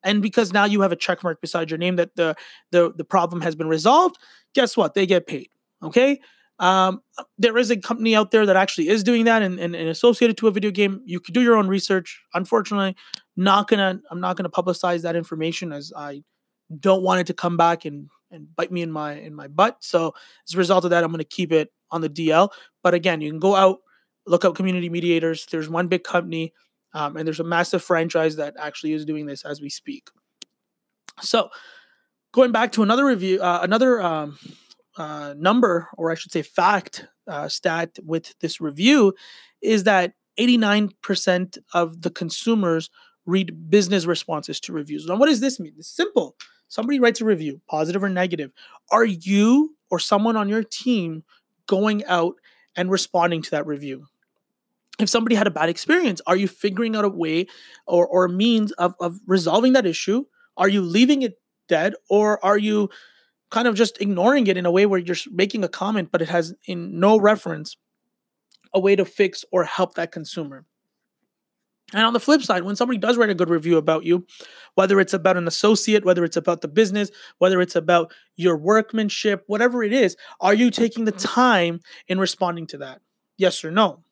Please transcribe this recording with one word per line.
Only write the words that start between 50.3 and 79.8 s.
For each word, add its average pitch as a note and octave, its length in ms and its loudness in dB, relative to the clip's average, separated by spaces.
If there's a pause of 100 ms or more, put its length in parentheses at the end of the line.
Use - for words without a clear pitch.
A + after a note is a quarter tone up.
on G3+ 120 -2
your G#3+ 160 -2
team E3+ 580 -4 (440)
going G#3 380 0
out F3 300 0 (420)
and F#3 140 -4
responding F3 520 0
to - 100 -10
that D3+ 140 -4
review? C#3+ 400 -10 (920)
If G#3 100 0
somebody A3+ 280 2
had G3+ 100 2
a F#3 60 0
bad D3+ 160 0
experience, B3 580 0
are F3+ 100 2
you G3 120 0
figuring A3 480 -4
out G#3 80 0
a G#3 40 0
way E3+ 380 -2 (400)
or, F3 200 4
or F3+ 180 2
a F3+ 40 0
means G#3+ 440 0
of, F3+ 280 -2
of F3 260 -6
resolving F#3+ 480 4
that B3 120 4
issue? G3+ 380 -2 (320)
Are F#3+ 120 2
you G3 140 2
leaving B3 400 4
it A3 180 -6 (280)
dead, F3+ 260 0 (160)
or G#3 340 2
are G3+ 140 4
you G#3 320 0 (600)
kind A#3 160 0
of A3+ 80 2
just G#3+ 260 0
ignoring G3+ 460 2
it F#3 100 2
in F3+ 80 -4
a F3 60 2
way G3 160 4
where G3 140 2
you're F3 160 -4
s-, - 160 -10
making G3+ 320 -2
a E3+ 40 -4
comment, G3 440 -4
but E3+ 100 0
it D#3+ 60 -4
has E3+ 260 -2 (120)
in F3 340 -8
no G#3 180 6
reference F#3+ 580 0 (960)
a F#3+ 60 2
way G3 160 4
to G3 100 4
fix F#3+ 460 -2
or F3+ 140 0
help - 300 -2
that E3+ 180 -6
consumer? D3+ 520 -12 (1300)
And G#3+ 120 0
on A#3 80 2
the A#3 80 0
flip C#4+ 220 4
side, F3+ 200 -2
when G3 140 -6
somebody B3 220 0
does A3+ 180 0
write A3+ 140 2
a G3 40 0
good E3+ 160 0
review E3 260 2
about D#3 280 0
you, F3 200 0 (520)
whether F#3+ 240 4
it's F#3+ 140 0
about F3+ 220 2
an F3 120 -2
associate, G#3 560 2
whether F3+ 180 4
it's E3 140 -2
about E3+ 240 -2
the D#3 80 -8
business, G3+ 420 0 (280)
whether F#3 220 4
it's F3+ 140 -2
about E3+ 380 2 (240)
your E3+ 200 2
workmanship, G#3 920 0
whatever A#3+ 340 0